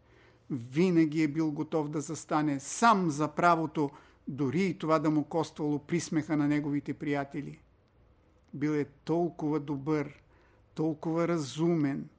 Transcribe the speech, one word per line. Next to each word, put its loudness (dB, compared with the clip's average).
Винаги 2
е 4
бил -2
готов -2
да -4
застане -2
сам 4
за 0
правото, 2
дори 0
и 0
това 2
да 2
му 2
коствало -2
присмеха -2
на 2
неговите -2
приятели. -6
Бил -2
е 0
толкова -2
добър, -4
толкова -2
разумен 0